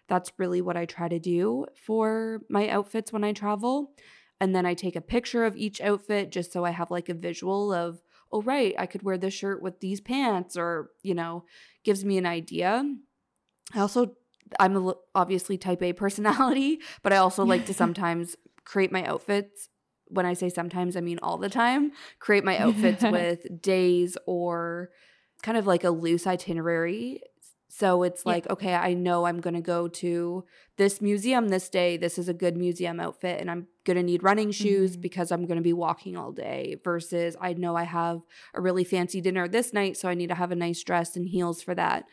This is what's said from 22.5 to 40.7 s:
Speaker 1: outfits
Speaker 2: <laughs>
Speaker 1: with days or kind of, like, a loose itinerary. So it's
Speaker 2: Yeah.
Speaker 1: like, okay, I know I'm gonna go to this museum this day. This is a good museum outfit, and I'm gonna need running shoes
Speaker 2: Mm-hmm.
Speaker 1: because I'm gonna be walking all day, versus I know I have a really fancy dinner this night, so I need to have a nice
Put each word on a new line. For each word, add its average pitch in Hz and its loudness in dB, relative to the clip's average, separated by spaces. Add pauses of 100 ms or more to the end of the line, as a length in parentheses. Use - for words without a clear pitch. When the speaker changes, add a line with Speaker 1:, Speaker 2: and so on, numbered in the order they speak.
Speaker 1:
outfits 214 4
Speaker 2:
<laughs> 226 4
Speaker 1:
with 175 -2
days 180 4 (100)
or 175 -4 (500)
kind 226 0
of, 208 2
like, 180 4
a 180 4
loose 165 2
itinerary. 175 -2 (460)
So 180 4
it's 180 0
Speaker 2:
Yeah. 180 2
Speaker 1:
like, 170 0
okay, 185 0
I 180 2
know 175 2
I'm 175 0
gonna 170 -2
go 170 0
to 175 -4 (320)
this 202 4
museum 208 2
this 185 0
day. 175 2
This 170 -2
is 175 -2
a 180 -2
good 175 0
museum 175 -2
outfit, 170 -6
and 180 -6
I'm 175 -8 (160)
gonna 180 2
need 175 0
running 208 4
shoes 202 2
Speaker 2:
Mm-hmm. 175 -12
Speaker 1:
because 175 -4
I'm 175 0
gonna 170 0
be 170 4
walking 170 -4
all 170 -8
day, 135 -8
versus 170 -2
I 185 -2
know 170 -2
I 170 0
have 170 -2 (320)
a - -4
really 180 2
fancy 180 0
dinner 180 0
this 240 0
night, 202 0
so 190 -4
I 180 0
need 175 -2
to 175 -2
have 175 -2
a 180 0
nice 170 -2